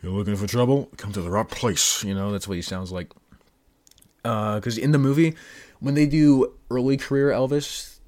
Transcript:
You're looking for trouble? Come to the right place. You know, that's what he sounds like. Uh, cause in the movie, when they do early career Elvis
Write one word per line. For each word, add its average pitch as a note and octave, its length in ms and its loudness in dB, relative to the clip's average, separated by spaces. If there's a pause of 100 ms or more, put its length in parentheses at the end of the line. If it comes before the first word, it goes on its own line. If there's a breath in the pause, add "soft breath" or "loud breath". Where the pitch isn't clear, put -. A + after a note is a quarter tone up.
You're F2+ 100 -8
looking G2+ 240 -2
for G2+ 120 -4
trouble? B2 500 2
Come G#2+ 160 -12
to G2+ 80 -6
the F2 80 -6
right G#2 180 0
place. - 560 -2
You G2+ 100 -4
know, G2 180 -2
that's G2+ 160 -6
what G2 80 -4
he F2 60 -6
sounds F#2 300 -8
like. F2+ 200 -10 (1120)
Uh, G#2+ 340 -2
cause A2+ 180 -4
in D3 140 0
the D3+ 60 4
movie, C#3+ 380 2 (440 loud breath)
when C#3 160 -2
they D3+ 100 4
do D3 480 4 (180)
early B2+ 260 0
career C#3 320 0
Elvis C3 800 -2